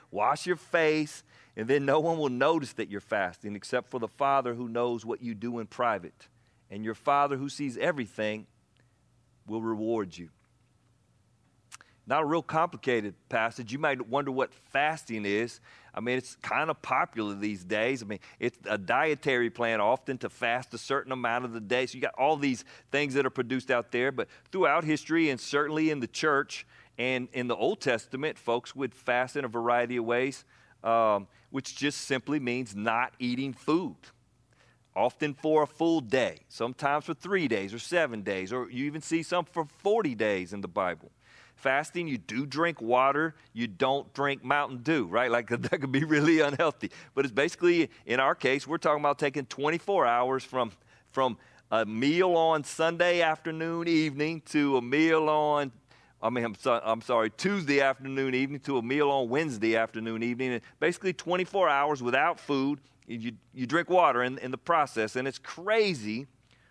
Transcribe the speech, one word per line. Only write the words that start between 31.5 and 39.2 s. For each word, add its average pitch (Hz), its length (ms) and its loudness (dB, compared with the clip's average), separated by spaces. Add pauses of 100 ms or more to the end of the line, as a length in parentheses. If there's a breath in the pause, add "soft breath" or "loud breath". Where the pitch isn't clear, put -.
which - 240 -8
just 143 260 -4
simply 147 380 -2
means 123 360 -4
not 113 440 -2
eating 127 340 -4
food, 151 440 -2 (960 soft breath)
often 127 400 -2
for 156 260 2
a 143 60 2
full 165 340 0
day, 110 460 0
sometimes 139 580 -2
for 170 80 -8
three 180 340 -2
days 98 240 -2
or 117 80 -10
seven 127 440 -2
days, 95 280 -4
or 120 200 -6
you 123 140 -6
even 147 160 -8
see 165 200 -2